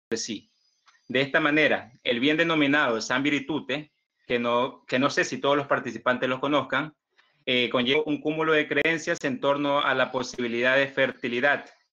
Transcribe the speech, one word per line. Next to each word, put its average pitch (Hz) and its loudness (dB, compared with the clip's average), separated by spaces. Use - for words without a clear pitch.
entre - -4
sí. - -10
De 127 0
esta 139 0
manera, 147 0
el 120 -2
bien 151 2
denominado 147 2
San 127 -2
Virtute, 147 -4
que 123 0
no, 120 -2
que 127 0
no 185 2
sé 175 0
si 135 -6
todos 139 2
los 139 -2
participantes 123 -2
lo 127 -2
conozcan, 143 -2
eh, 123 2
conlleva 131 2
un 147 -2
cúmulo 160 0
de 151 2
creencias 160 0
en 131 -2
torno 143 2
a 135 0
la 127 0
posibilidad 123 0
de 139 4
fertilidad, 131 0